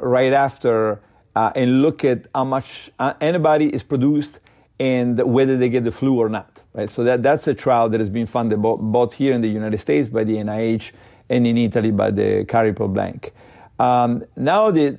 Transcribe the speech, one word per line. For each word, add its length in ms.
right 340
after, 640
uh, 220
and 240
look 240
at 300
how 100
much, 540
uh, 240
antibody 520
is 80
produced 580
and 440
whether 340
they 140
get 120
the 100
flu 280
or 80
not, 320
right? 160
So 140
that, 180
that's 240
a 80
trial 340
that 120
has 100
been 160
funded 340
bo-, 160
both 380
here 180
in 80
the 80
United 300
States 320
by 140
the 140
N 120
I 100
H 320
and 160
in 100
Italy 340
by 200
the 360
Cariplo 460
Bank. 400
Um, 460
now 340
the, 280